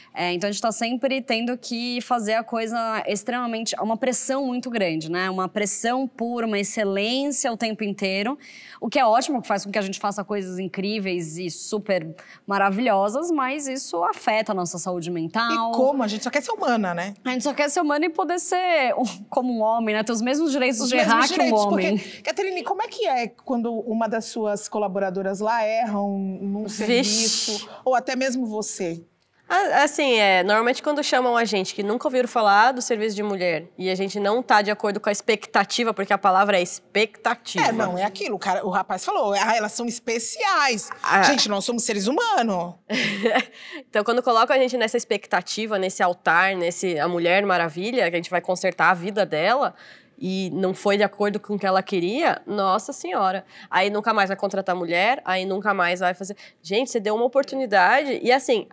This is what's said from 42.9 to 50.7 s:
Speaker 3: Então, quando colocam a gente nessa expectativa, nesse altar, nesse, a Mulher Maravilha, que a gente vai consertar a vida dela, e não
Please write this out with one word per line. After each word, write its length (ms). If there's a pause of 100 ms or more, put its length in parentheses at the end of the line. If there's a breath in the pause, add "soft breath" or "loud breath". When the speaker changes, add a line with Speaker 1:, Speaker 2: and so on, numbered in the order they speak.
Speaker 3:
Então, 140
quando 200
colocam 320
a 40
gente 160
nessa 220
expectativa, 800
nesse 240
altar, 540
nesse, 440
a 80
Mulher 380
Maravilha, 640
que 60
a 40
gente 100
vai 120
consertar 480
a 60
vida 280
dela, 520 (420 loud breath)
e 340
não 220